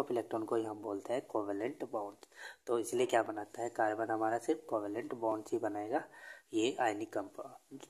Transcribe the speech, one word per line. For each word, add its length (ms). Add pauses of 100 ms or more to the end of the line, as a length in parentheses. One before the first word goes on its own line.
of 120
electron 300
को 100
ही 100
हम 160
बोलते 320
हैं 140
कोवेलेंट 640
बॉन्ड। 340 (420)
तो 120
इसलिए 260
क्या 180
बनाता 400
है 140
कार्बन, 340
हमारा 280
सिर्फ 300
कोवेलेंट 460
बॉन्ड्स 380
ही 60
बनाएगा, 480 (460)
ये 280
आयनिक 320
कंपाउंड 760